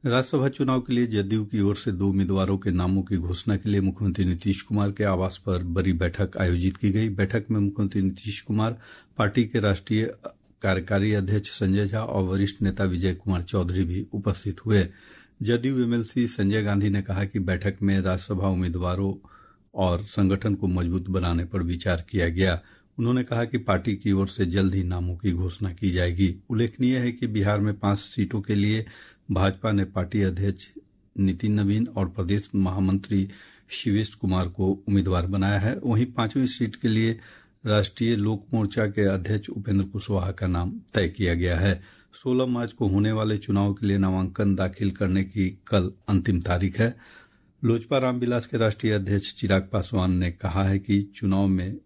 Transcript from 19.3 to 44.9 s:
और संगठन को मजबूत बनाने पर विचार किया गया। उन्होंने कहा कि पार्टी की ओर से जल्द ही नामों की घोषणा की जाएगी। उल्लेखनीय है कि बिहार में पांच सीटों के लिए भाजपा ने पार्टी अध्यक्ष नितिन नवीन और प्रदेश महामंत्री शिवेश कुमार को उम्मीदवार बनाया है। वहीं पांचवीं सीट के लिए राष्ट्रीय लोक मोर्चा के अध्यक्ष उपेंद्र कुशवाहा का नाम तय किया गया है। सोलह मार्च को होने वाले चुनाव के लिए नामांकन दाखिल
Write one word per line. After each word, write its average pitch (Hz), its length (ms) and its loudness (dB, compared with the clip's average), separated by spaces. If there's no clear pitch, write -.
और 90 280 2
संगठन 98 520 0
को 98 120 -4
मजबूत 90 420 0
बनाने 87 360 0
पर 92 180 -4
विचार 85 480 -2
किया 85 180 0
गया। 90 320 2
उन्होंने 123 260 0
कहा 117 200 -2
कि 113 140 -4
पार्टी 101 380 0
की 101 160 0
ओर 95 160 2
से 95 180 -2
जल्द 92 280 2
ही 95 80 0
नामों 87 340 -4
की 95 160 -2
घोषणा 90 400 -4
की 95 180 -2
जाएगी। 90 440 0
उल्लेखनीय 123 480 0
है 123 140 0
कि 120 140 -6
बिहार 104 340 0
में 101 180 0
पांच 101 200 0
सीटों 104 420 -4
के 104 140 -2
लिए 107 300 2
भाजपा 95 420 2
ने 101 120 2
पार्टी 92 380 -2
अध्यक्ष 95 440 -2
नितिन 98 360 0
नवीन 104 340 2
और 95 220 -2
प्रदेश 95 460 -2
महामंत्री 95 720 2
शिवेश 107 460 -2
कुमार 92 340 0
को 95 220 0
उम्मीदवार 92 380 2
बनाया 98 320 0
है। 110 200 0
वहीं 120 280 2
पांचवीं 120 400 -2
सीट 113 300 -2
के 120 120 -2
लिए 113 300 2
राष्ट्रीय 107 500 2
लोक 104 380 -2
मोर्चा 110 320 0
के 101 180 0
अध्यक्ष 98 460 0
उपेंद्र 98 340 0
कुशवाहा 98 480 -2
का 95 140 -4
नाम 90 260 -2
तय 92 140 2
किया 87 260 0
गया 87 240 0
है। 95 220 2
सोलह 127 320 0
मार्च 120 260 -4
को 107 160 0
होने 104 240 2
वाले 107 260 0
चुनाव 101 360 0
के 104 120 -4
लिए 98 120 2
नामांकन 95 560 2
दाखिल 95 360 -2